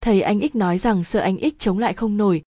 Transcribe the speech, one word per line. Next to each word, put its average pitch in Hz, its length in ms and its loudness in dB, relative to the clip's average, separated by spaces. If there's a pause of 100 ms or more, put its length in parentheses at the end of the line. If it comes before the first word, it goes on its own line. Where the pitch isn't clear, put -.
Thầy 208 200 2
anh 208 200 0 (120)
X - 40 -4
nói 185 220 0
rằng 196 260 0
sợ 208 160 -2
anh 190 180 -2
X 302 200 -4
chống 196 200 0
lại 208 160 -2
không 214 220 -4
nổi 190 360 2